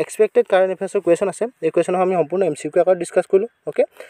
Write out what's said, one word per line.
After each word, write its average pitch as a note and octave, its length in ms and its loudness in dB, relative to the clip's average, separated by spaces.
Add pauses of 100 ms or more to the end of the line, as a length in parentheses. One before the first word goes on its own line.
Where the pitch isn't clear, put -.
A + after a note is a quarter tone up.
expected A3 480 0
current F#3+ 240 2
এফেয়াৰ্ছৰ G3 300 -4
question F3 280 2
আছে, - 100 -6 (220)
এই D#3+ 80 0
কুৱেশ্যনসমূহ F3+ 340 0
আমি F#3 120 0
সম্পূৰ্ণ E3+ 300 -2
এম D3 100 -4
চি - 120 -10
কিউ F3+ 120 0
আকাৰত F#3 200 2
ডিছকাছ F3+ 280 -2
কৰিলোঁ, G3 180 2 (200)
অ'কে? A#3+ 140 0 (260)